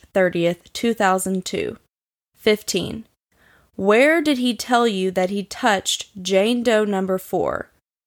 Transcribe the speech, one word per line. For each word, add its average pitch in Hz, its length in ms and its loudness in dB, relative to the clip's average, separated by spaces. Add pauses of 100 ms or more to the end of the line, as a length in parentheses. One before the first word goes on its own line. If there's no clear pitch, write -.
(140)
thirtieth, 175 600 0
two 233 200 -2
thousand 190 520 0
two? - 320 -6 (580)
Fifteen. 214 720 -2 (720)
Where 247 460 4
did 294 160 0
he 247 160 0
tell 240 320 0
you 190 260 0
that 185 180 0
he 202 160 -6
touched - 760 -4
Jane 196 420 2
Doe 220 200 2
number 190 340 0
four? - 540 -4 (360)